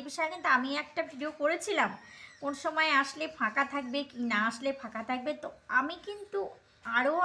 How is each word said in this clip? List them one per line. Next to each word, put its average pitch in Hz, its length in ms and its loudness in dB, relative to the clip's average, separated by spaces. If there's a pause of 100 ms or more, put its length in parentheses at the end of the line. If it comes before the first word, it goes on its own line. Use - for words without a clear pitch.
বিষয়ে 311 260 -2
কিন্তু 349 240 0
আমি 254 120 2 (140)
একটা - 180 -4 (100)
ভিডিও 294 200 -4 (100)
করেছিলাম, 311 500 2 (500)
কোন 285 120 -2 (100)
সময় 311 280 4 (100)
আসলে 302 240 -2 (120)
ফাঁকা 240 260 2 (100)
থাকবে 269 260 -2 (120)
কি 247 80 -12 (120)
না 208 80 2 (120)
আসলে 240 180 -2 (120)
ফাঁকা 220 280 -8
থাকবে। 254 220 -2 (120)
তো - 40 -6 (320)
আমি 311 160 0 (120)
কিন্তু 403 320 -6 (580)
আরও 269 160 4 (120)